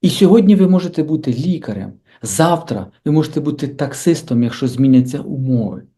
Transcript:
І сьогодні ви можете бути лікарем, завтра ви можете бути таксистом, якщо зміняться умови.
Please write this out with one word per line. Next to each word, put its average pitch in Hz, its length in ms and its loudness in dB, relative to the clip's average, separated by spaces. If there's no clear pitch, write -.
І 180 80 4
сьогодні 196 460 4
ви 185 120 4
можете 175 360 0
бути 151 300 -4
лікарем, 113 600 -6
завтра 120 640 0
ви 147 60 0
можете 151 280 0
бути 147 280 -4
таксистом, 135 760 -2
якщо 120 240 -4
зміняться 127 520 2
умови. 127 640 -4